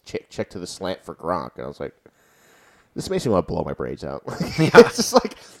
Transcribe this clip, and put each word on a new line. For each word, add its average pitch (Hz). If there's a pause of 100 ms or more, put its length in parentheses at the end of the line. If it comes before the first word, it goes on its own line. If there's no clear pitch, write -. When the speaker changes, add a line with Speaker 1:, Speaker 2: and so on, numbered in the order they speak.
Speaker 1:
check, -
check -
to 101
the 87
slant -
for 82
Gronk, 78
and 62
I 67
was 73
like, 69 (1000)
"This -
makes 190
me 127
wanna 90
blow 82
my 71
brains 65
out." 69
<laughs> -
Speaker 2:
Yeah. 156
Speaker 1:
It's -
just -
like, 240 (240)